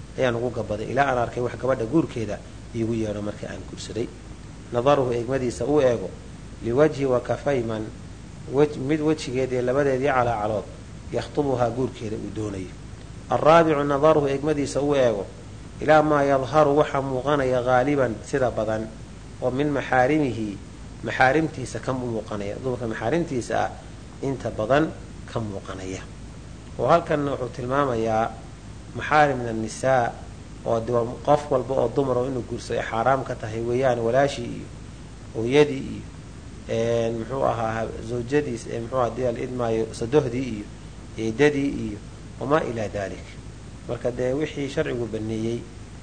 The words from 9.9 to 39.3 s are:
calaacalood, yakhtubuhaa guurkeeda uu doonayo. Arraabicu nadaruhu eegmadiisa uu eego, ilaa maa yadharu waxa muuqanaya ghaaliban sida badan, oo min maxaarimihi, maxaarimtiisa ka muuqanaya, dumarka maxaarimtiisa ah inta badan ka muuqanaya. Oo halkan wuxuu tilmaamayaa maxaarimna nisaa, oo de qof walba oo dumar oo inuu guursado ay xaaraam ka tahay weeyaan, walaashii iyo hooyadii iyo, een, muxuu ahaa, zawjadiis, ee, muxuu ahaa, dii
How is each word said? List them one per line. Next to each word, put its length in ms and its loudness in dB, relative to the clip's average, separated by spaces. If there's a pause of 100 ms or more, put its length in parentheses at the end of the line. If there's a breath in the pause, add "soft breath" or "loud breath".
calaacalood, 540 2 (500)
yakhtubuhaa 560 0
guurkeeda 480 -4
uu 180 -8
doonayo. 360 -6 (580)
Arraabicu 540 8
nadaruhu 440 6
eegmadiisa 540 0
uu 140 2
eego, 300 4 (560)
ilaa 200 10
maa 220 6
yadharu 540 6
waxa 240 4
muuqanaya 600 2
ghaaliban 540 4 (100)
sida 260 2
badan, 360 -2 (540)
oo 100 0
min 180 0
maxaarimihi, 880 2 (460)
maxaarimtiisa 760 2
ka 140 -4
muuqanaya, 720 -4
dumarka 240 -2
maxaarimtiisa 680 -2 (100)
ah 60 -6 (500)
inta 300 -4
badan 400 2 (340)
ka 140 -6
muuqanaya. 640 -8 (760)
Oo 80 2
halkan 420 4
wuxuu 260 -4
tilmaamayaa 760 0 (640)
maxaarimna 580 4
nisaa, 580 2 (540)
oo 140 2
de 120 -4 (340)
qof 260 2
walba 240 2
oo 200 2
dumar 220 2
oo 100 2
inuu 220 -2
guursado 300 -4
ay 60 -4
xaaraam 380 2
ka 120 -6
tahay 260 -6
weeyaan, 380 2
walaashii 440 2 (160)
iyo 80 -12 (680)
hooyadii 520 4
iyo, 160 -8 (640)
een, 520 0
muxuu 260 -4
ahaa, 400 -2 (240)
zawjadiis, 580 -2
ee, 140 -6
muxuu 180 -4
ahaa, 160 2
dii 160 -2